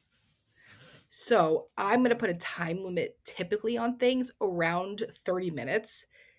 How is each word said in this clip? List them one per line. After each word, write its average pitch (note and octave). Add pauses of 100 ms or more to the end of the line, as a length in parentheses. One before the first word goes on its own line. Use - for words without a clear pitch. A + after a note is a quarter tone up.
(1080)
So D#3+ (100)
I'm A3
gonna A#3+
put A#3
a F3
time F3
limit F3+
typically G#3
on A#3+
things B3+ (100)
around F#3 (200)
thirty F#3
minutes, D3 (320)